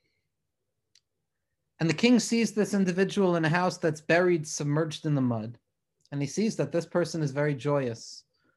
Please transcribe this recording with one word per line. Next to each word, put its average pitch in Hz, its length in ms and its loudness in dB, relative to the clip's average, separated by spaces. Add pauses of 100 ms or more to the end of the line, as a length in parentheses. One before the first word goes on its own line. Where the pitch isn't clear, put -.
(1800)
And 160 100 2
the 156 40 0
king 233 260 6
sees 226 320 0
this 202 220 0
individual 185 600 2
in 165 100 2
a 156 40 2
house 175 300 0
that's 156 220 -2
buried, 170 460 2
submerged 151 600 -2
in 151 80 2
the 139 60 2
mud. 117 380 -2 (540)
And 143 80 -6
he 143 80 -2
sees 208 280 -2
that 147 140 -2
this 170 160 -2
person 165 360 -2
is 143 100 -2
very 147 220 -2
joyous. 131 720 -4 (320)